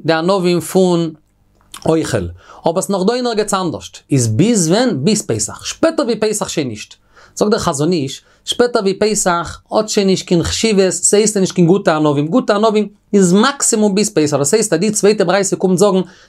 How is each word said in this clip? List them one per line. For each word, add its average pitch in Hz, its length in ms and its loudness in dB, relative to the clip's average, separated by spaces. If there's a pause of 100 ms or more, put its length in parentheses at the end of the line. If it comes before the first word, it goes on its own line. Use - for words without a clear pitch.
דער 160 120 2
ענבים 175 420 0
פון 170 540 0 (720)
אוכל. 139 420 0 (380)
אבער 170 140 -2
עס 185 100 -4
נאך 196 180 -2
דא 233 60 2
אינער 247 200 -2
גייטס 208 200 -2
אנדערש. 180 380 -4 (200)
איז 127 160 2
ביז 165 420 2
ווען? 196 340 0
ביז 214 180 2
פסח. - 440 -6
שפעטער 320 400 -2
ווי 226 140 -2
פסח 214 300 -4
שוין 143 180 -4
נישט. - 280 -14 (400)
זאגט 208 160 0
דער 220 80 0
חזון 156 320 -2
איש, 135 300 -4 (240)
שפעטער 240 360 0
ווי 190 180 0
פסח, 190 640 -2 (100)
האט 214 180 0
שוין 202 180 0
נישט 185 200 0
קיין 170 160 2
חשיבות, 196 480 0
זייסט 208 460 0
נישט 185 160 0
קיין 175 140 4
גוטע 190 280 2
ענבים. 151 320 0
גוטע 208 280 0
ענבים 214 320 0 (260)
איז 190 200 4
מקסימום 214 640 2
ביז 208 140 0
פסח. 151 280 0
דאס 143 160 -2
הייסט, 214 200 0
די 180 180 0
צווייטע 208 320 2
ברייתא 190 320 -2
קומט 185 220 0
זאגן, 190 240 2 (280)